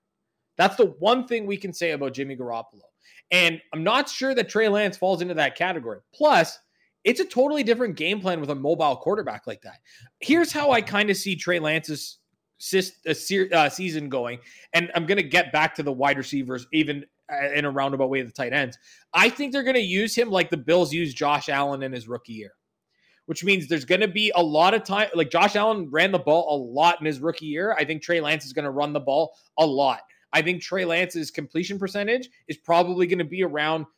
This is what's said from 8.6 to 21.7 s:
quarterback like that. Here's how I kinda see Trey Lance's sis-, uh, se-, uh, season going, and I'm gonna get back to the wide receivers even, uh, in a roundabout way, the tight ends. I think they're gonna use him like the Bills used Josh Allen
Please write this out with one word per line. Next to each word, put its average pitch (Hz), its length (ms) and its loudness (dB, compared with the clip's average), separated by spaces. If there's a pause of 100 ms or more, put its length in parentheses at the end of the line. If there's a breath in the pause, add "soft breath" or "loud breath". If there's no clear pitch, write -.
quarterback 156 500 -4
like 110 140 -12
that. - 180 -20 (400 soft breath)
Here's 320 320 2
how 294 200 2
I 226 100 4
kinda 202 340 0
see 190 220 -4
Trey 175 220 -2
Lance's 156 580 -4 (400)
sis-, - 500 -2
uh, 160 60 0
se-, 185 380 -2
uh, 151 180 6
season 156 400 -6
going, 120 300 -6 (340 loud breath)
and 170 220 0
I'm 170 100 -2
gonna 196 160 0
get 151 320 0
back 156 220 0
to 156 80 -4
the 143 100 -4
wide 139 240 0
receivers 127 560 -6
even, 147 320 0 (260)
uh, 143 220 -4
in 147 120 0
a 139 60 -2
roundabout 135 380 0
way, 135 140 -2
the 117 80 -14
tight 123 200 -6
ends. 135 260 -2 (360 soft breath)
I 196 160 4
think 262 240 -6
they're 277 100 0
gonna 254 160 2
use 202 360 0
him 233 160 0
like 175 180 2
the 165 80 -2
Bills 151 340 2
used 160 240 -4
Josh 147 340 0
Allen 139 340 -2